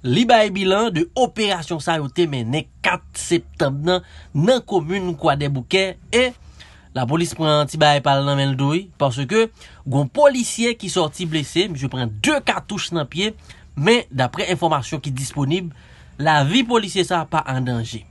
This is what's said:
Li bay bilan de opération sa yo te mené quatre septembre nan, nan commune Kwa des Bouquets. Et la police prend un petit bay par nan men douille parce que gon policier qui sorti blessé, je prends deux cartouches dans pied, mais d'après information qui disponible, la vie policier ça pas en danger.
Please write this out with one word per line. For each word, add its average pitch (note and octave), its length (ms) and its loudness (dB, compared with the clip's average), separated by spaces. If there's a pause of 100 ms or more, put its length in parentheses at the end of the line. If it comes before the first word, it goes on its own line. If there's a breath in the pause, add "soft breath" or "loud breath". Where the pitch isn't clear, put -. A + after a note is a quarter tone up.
Li C3+ 220 2
bay A3+ 260 6
bilan G3 460 0
de - 180 0
opération G3 640 -2
sa E3 200 -2
yo C#3+ 80 -6
te F3 180 0
mené C3+ 420 -4 (140)
quatre F3+ 220 -2 (160)
septembre D3 640 -2
nan, F3+ 180 0 (320 loud breath)
nan A3 300 4
commune F3+ 520 -2
Kwa D3 200 0
des C#3+ 120 -2
Bouquets. F3+ 500 -2 (140)
Et B3 200 2 (640 loud breath)
la B2+ 100 -2
police D#3+ 300 -2
prend D3+ 260 2
un C#3+ 60 0
petit D#3 120 -10
bay D3 220 4
par C#3 240 2
nan C#3 140 0
men C#3 180 0
douille D#3 420 -2
parce C3+ 280 0
que A3 240 2 (360 loud breath)
gon C#3 220 0
policier A#3+ 680 2
qui G3 120 -10
sorti E3+ 380 -2
blessé, D#3+ 480 -2
je C3+ 120 -4
prends B2+ 200 -2
deux A2+ 340 0
cartouches - 520 -4
dans D#3+ 140 -2
pied, G#3 280 -4 (420 loud breath)
mais G#3+ 340 2
d'après C3 400 -2
information D#3 480 0
qui C#3 140 -6
disponible, C#3+ 600 -2 (440 soft breath)
la D3 260 4
vie A3+ 200 2
policier G3+ 400 0
ça E3+ 260 -2
pas D#3+ 160 0
en C3 140 -2
danger. A#2 500 -6